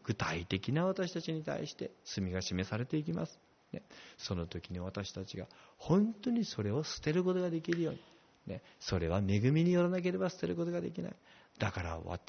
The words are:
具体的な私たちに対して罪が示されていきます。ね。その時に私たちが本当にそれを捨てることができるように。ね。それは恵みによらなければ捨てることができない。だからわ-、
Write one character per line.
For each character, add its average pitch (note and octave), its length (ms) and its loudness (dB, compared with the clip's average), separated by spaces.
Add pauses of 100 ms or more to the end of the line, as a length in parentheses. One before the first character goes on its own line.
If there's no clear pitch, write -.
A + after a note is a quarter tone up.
具 A2+ 100 0
体 G2 320 -2
的 G2 260 0
な E3 140 4
私 F#3+ 260 0
た E3+ 80 -4
ち E3 120 -4
に D#3+ 100 -2
対 D3+ 240 -4
し - 80 -10
て - 160 -6 (140)
罪 F#2+ 260 -2
が F#2 100 0
示 F2+ 280 0
さ G#2+ 100 -2
れ B2 80 -2
て D#3 100 -2
い D3+ 80 0
き E3 80 -4
ま E3 140 -2
す。 - 120 -12 (340)
ね。 - 100 -10 (340)
そ - 180 -4
の E2+ 120 -2
時 F2 260 -8
に F2+ 60 -4
私 F#2+ 340 -6
た F#2+ 140 -6
ち - 100 -10
が F#2 100 -8 (300)
本 G#3 380 4
当 - 160 -4
に A#3 160 2
そ - 160 -4
れ G#2 80 0
を C3 120 2
捨 - 180 -6
て D3+ 120 0
る F3+ 120 4
こ F3+ 100 2
と F3+ 80 0
が F3+ 80 0
で E3 100 -2
き E3 120 -2
る E3+ 100 0
よ D#3+ 80 0
う - 40 -4
に。 E3+ 60 -12 (460)
ね。 F#2 160 -6 (180)
そ - 180 0
れ E2 100 2
は F2+ 100 4
恵 G#2 320 4
み D#3+ 140 6
に F3 80 6
よ F3 100 6
ら F3 80 4
な F3+ 100 0
け F3+ 120 0
れ F#3 40 0
ば F#3 140 2
捨 - 80 -10
て - 80 -2
る F3 100 0
こ E3+ 80 0
と E3+ 60 -2
が F3 100 -2
で F3 120 -2
き - 100 -6
な - 80 -4
い。 - 20 -8 (460)
だ G2+ 140 2
か F2+ 100 -2
ら E2 160 -4
わ-、 F2 300 -6